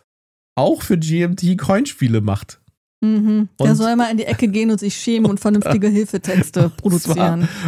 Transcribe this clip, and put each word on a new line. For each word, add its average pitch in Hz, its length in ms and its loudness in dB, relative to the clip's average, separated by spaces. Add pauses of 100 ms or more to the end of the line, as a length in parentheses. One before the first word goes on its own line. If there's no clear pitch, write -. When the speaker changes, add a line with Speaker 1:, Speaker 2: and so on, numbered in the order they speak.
(540)
Speaker 1:
auch - 280 0
für 185 160 0
G 160 240 0
M 175 140 0
T 180 200 0
Coinspiele 143 640 0
macht. 101 400 -6 (400)
Speaker 2:
Mhm. 214 480 2 (120)
Der 139 100 4
Speaker 1:
Und - 60 4
Speaker 2:
soll 220 180 0
mal 240 160 0
in 226 60 -2
die - 80 -2
Ecke - 240 0
gehen 220 240 0
und 208 80 -2
sich 202 160 -4
schämen 226 340 0
und 202 80 -2
vernünftige 208 500 0
Speaker 1:
<laughs> - 0 -
Speaker 2:
Hilfetexte 185 840 0 (100)
Speaker 1:
Und 175 180 2
zwar 156 140 -2
Speaker 2:
produzieren. 170 340 0 (200)